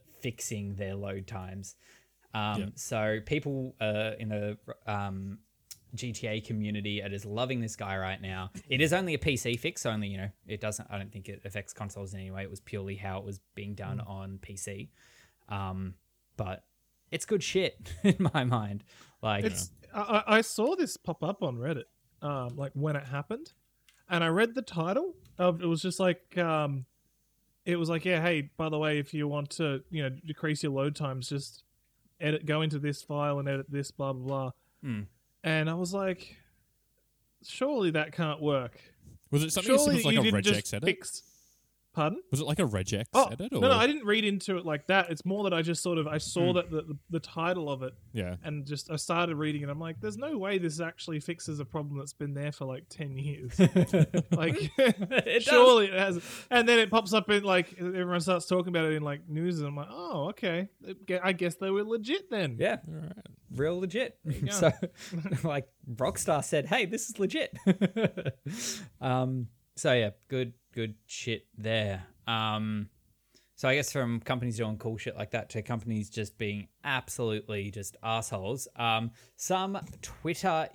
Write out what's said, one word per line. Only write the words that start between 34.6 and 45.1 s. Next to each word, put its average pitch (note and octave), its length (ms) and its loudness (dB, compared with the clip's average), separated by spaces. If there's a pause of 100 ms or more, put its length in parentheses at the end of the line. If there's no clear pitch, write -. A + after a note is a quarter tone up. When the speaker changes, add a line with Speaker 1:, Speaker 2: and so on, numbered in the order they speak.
Speaker 1:
Mm. A2 220 -4 (380)
Speaker 3:
And D#3 260 2
I E3 60 -2
was F3+ 180 -4
like, F#3+ 420 -4 (1080)
"Surely B3 480 0
that D#3 200 0
can't D#3 300 -2
work." C#3 380 0 (520)
Speaker 2:
Was C#3+ 120 4
it D#3+ 80 -2
something G3 220 4
as - 80 8
Speaker 3:
Surely D4 140 4
Speaker 2:
simple - 40 4
as, - 60 2
like, C#3+ 100 6
Speaker 3:
you - 40 6
Speaker 2:
a - 40 6 (180)
Speaker 3:
didn't G#3 120 4
Speaker 2:
regex - 80 2
Speaker 3:
just - 120 -6
Speaker 2:
edit? G#2+ 140 -2
Speaker 3:
fix - 360 -4 (680)
pardon? E3+ 380 0
Speaker 2:
Was C3+ 100 0
it, D3+ 60 -2
like, F3+ 140 0
a F#3+ 80 6
regex G#2 460 0
Speaker 3:
Oh, B3+ 180 8
Speaker 2:
edit, F3+ 200 -6
Speaker 3:
no, C#4 100 0
no, B3+ 80 8
Speaker 2:
or? C4+ 40 8
Speaker 3:
I A#3 140 6
didn't D4 180 0
read G#3+ 180 4
into G3 340 0
it D#3+ 80 -4
like D3+ 220 -2
that. F#3 220 6
It's D#3+ 160 -4